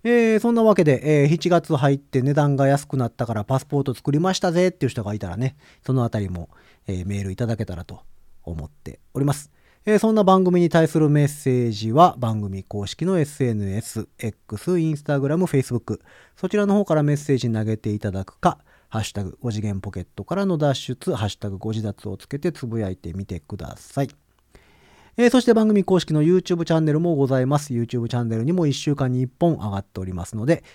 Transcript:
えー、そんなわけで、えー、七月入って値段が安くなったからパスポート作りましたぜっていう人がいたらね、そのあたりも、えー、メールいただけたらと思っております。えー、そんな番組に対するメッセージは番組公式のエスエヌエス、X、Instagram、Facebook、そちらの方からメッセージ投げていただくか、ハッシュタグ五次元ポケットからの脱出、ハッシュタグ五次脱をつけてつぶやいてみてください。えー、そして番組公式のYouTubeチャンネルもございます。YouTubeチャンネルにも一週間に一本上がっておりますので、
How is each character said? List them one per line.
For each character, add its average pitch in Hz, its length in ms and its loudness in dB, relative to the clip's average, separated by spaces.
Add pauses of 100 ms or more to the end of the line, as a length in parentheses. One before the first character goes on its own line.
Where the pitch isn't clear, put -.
え 226 340 4
ー、 208 40 2
そ 233 100 2
ん 233 40 2
な 226 80 4
わ 214 120 6
け 185 80 4
で、 147 400 4
え - 20 6
ー、 147 40 4
七 170 220 2
月 165 260 2
入 139 180 4
っ 139 40 -2
て 131 240 -2
値 139 100 2
段 143 240 2
が 135 100 2
安 139 220 2
く 139 80 -6
な 123 120 -2
っ - 20 -6
た 135 160 -6
か 113 80 -6
ら 104 100 -4
パ 131 140 0
ス - 80 -6
ポ 143 140 -2
ー - 20 -2
ト 135 100 -2
作 143 200 -4
り 151 60 2
ま 185 140 2
し - 80 -4
た 180 100 0
ぜ 180 180 4
っ 180 40 0
て 139 140 -4
い - 20 0
う - 20 0
人 113 140 -6
が 104 80 -4
い 107 60 -4
た 98 100 -6
ら 87 80 -8
ね、 127 200 -2 (280)
そ 131 80 -2
の 127 120 2
あ 113 60 -2
た 110 100 -2
り 95 100 -4
も、 87 180 -8 (380)
え 90 160 -4
ー、 90 40 -6
メ 101 140 -4
ー 95 40 -6
ル 95 80 -6
い 92 40 -8
た 120 100 -4
だ 113 100 -4
け 110 100 -6
た 87 100 -10
ら 85 80 -12
と - 160 -18 (420)
思 78 220 -10
っ 76 60 -16
て - 300 -18 (120)
お - 60 -6
り 139 80 0
ま 147 80 2
す。 - 160 -10 (340)
え 214 120 2
ー、 - 20 4
そ 220 120 2
ん 220 40 2
な 214 100 4
番 190 180 6
組 180 180 4
に 170 100 4
対 160 180 4
す 160 100 -2
る 151 120 4
メ 147 160 4
ッ - 20 0
セ 123 400 0
ー - 20 -2
ジ 110 220 -4
は 160 260 6
番 113 220 -2
組 95 240 -8
公 101 220 -8
式 - 180 -8
の 190 140 0
エ 147 80 0
ス 143 180 -4
エ 120 80 0
ヌ 101 180 -2
エ 101 120 -2
ス、 - 260 -10 (100)
X、 - 540 -8
Instagram、 151 720 0
Facebook、 123 560 -2 (340)
そ 185 140 -6
ち - 80 -2
ら 208 80 2
の 202 100 0
方 202 120 2
か 165 80 0
ら 151 80 4
メ 147 120 2
ッ - 20 0
セ 143 180 -2
ー - 20 2
ジ 117 160 -2
投 110 120 -2
げ 110 120 -2
て 107 160 -6
い 104 60 -4
た 104 120 -4
だ 95 140 -6
く - 140 -18
か、 - 200 0 (300)
ハ 113 120 -6
ッ - 40 -4
シ - 80 -10
ュ - 20 -20
タ 101 100 -6
グ - 160 -12
五 120 120 -6
次 107 80 -4
元 101 200 -4
ポ 101 100 -10
ケ 92 100 -10
ッ 87 60 -10 (100)
ト 98 80 -10
か 170 120 -6
ら 196 100 -2
の 180 100 -2
脱 147 180 2
出、 - 400 -6
ハ 104 120 -4
ッ - 20 -2
シ - 80 -8
ュ - 40 -20
タ 104 100 -8
グ 95 80 -10
五 110 160 -6
次 110 80 -4
脱 104 260 -8
を 98 80 -8
つ - 100 -20
け 143 120 -10
て 165 140 -4
つ 135 140 -12
ぶ 113 140 -4
や 98 80 -2
い 92 80 -6
て 85 160 -12
み 98 140 -8
て 90 140 -10
く - 180 -14
だ - 180 -14
さ - 260 -8
い。 135 60 -4 (1080)
え 240 100 4
ー、 233 40 6
そ 254 100 4
し - 40 -8
て 240 80 4
番 220 160 4
組 202 160 4
公 185 160 2
式 156 140 -4
の 151 80 2
YouTube 175 420 2
チ - 80 -2
ャ 160 80 4
ン 156 40 2
ネ 151 80 2
ル 151 60 2
も 170 160 0
ご 139 120 2
ざ 131 140 2
い 127 60 2
ま 147 120 2
す。 147 160 -6
YouTube 117 120 -2 (220)
チ 123 80 -4
ャ 120 60 0
ン 117 60 -2
ネ 113 80 -2
ル 113 80 -2
に 156 80 0
も 180 140 2
一 139 60 2
週 143 240 -2
間 127 160 -2
に 127 100 0
一 127 60 -2
本 170 280 0
上 104 140 -6
が 98 80 -4
っ 95 40 -6
て - 180 -12
お 92 60 -6
り 92 60 -8
ま 90 120 -8
す - 100 -14
の 110 120 -6
で、 160 180 0 (100)